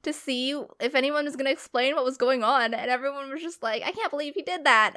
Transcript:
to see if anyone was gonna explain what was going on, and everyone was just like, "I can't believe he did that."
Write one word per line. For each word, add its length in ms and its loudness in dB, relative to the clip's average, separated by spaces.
to 100 -2
see 460 -2
if 160 0
anyone 300 2
was 100 -6
gonna 160 0
explain 440 0
what 100 2
was 120 -2
going 260 2
on, 300 2
and 160 -4
everyone 400 -4
was 120 -8
just 200 -10
like, 220 -4
"I 80 -4
can't 200 -4
believe 220 -4
he 100 -6
did 200 -6
that." 340 6